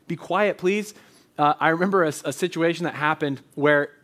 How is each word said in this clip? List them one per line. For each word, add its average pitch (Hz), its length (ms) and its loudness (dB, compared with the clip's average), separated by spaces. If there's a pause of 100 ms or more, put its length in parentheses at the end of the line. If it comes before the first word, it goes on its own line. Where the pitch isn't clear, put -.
"Be 170 80 -6
quiet, 196 440 -2
please." 202 340 -2 (460)
Uh, 151 200 4
I 151 100 2
remember 185 340 2
a, 151 100 0 (100)
a 147 80 -4
situation 170 520 -2
that 139 100 -4
happened 147 480 -2 (140)
where 147 340 4 (140)